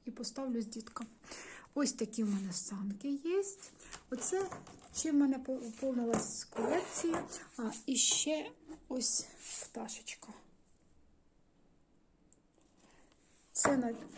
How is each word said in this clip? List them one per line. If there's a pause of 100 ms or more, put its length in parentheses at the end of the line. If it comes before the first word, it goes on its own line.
і
поставлю
з
дітком. (680)
Ось
такі
в
мене
санки
є. (680)
Оце (460)
чим
в
мене
по-,
поповнилась
колекція. (340)
А, (140)
і
ще (360)
ось (360)
пташечка. (3250)
Це
на (220)